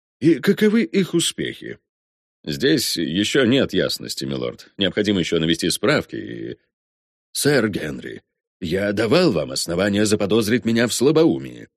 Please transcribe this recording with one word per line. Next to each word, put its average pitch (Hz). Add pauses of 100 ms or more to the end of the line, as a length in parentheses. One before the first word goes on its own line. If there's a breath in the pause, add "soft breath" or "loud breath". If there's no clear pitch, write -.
(200)
И 156
каковы 208
их 185
успехи? 64 (680)
Здесь 120
ещё 95
нет 117
ясности, 67
милорд. 64
Необходимо 98
ещё 85
навести 82
справки -
и 57 (760)
Сэр 135
Генри, 65 (380)
я 95
давал 117
вам 71
основания 101
заподозрить 104
меня 117
в 95
слабоумии. 76